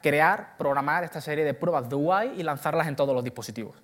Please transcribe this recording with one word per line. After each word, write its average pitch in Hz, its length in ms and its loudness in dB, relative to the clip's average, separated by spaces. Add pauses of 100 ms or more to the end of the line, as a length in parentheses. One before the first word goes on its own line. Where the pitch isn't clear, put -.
crear, 160 540 2
programar 147 480 0
esta 160 160 -10
serie 151 240 -2
de 139 100 0
pruebas 147 340 -2
de 135 60 -4
U 151 180 2
I 220 280 0
y - 20 -4
lanzarlas 156 460 0
en 139 80 -4
todos 139 180 2
los 123 80 0
dispositivos, 113 600 -8